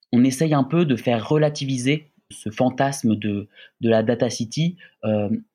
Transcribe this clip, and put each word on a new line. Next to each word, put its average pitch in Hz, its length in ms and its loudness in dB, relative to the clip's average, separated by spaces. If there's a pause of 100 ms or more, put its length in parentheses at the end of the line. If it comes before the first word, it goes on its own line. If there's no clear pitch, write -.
(120)
on 120 100 6
essaye 151 320 2
un 139 80 4
peu 160 220 2
de 139 100 0
faire 113 340 -2
relativiser 147 840 0 (180)
ce - 180 -12
fantasme 127 680 0
de, 101 320 -6 (320)
de 120 100 0
la 110 140 4
Data 120 260 0
City, 156 460 -4 (280)
euh, 107 240 0 (260)